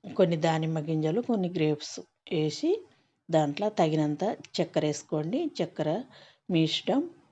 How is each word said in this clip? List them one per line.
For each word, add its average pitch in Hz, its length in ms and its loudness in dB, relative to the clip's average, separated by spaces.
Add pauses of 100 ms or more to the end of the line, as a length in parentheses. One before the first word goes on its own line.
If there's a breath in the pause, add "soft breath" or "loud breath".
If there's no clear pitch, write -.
(180)
కొన్ని 170 260 4
దానిమ్మ 160 440 0
గింజలు, 160 400 0
కొన్ని 202 280 0
గ్రేప్స్ 151 400 0 (380)
వేసి, 156 360 0 (680 soft breath)
దాంట్లో 156 320 2 (120)
తగినంత 156 440 2 (340)
చక్కెర 180 320 0
వేసుకోండి. 160 500 -2 (180)
చక్కెర 160 320 -2 (640 loud breath)
మీ 170 160 4
ఇష్టం. - 320 0 (320)